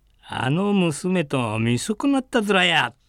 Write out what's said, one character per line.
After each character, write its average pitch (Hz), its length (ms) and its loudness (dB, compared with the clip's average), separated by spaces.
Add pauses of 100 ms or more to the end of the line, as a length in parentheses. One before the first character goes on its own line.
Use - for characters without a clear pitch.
(260)
あ - 220 -4
の 190 240 0
娘 180 540 0
と 120 320 -2
見 117 200 0
損 277 340 -2
な 269 80 0
っ - 20 -2
た - 180 -2
ず 208 140 0
ら 180 100 4
や 147 300 2
っ - 20 -20 (120)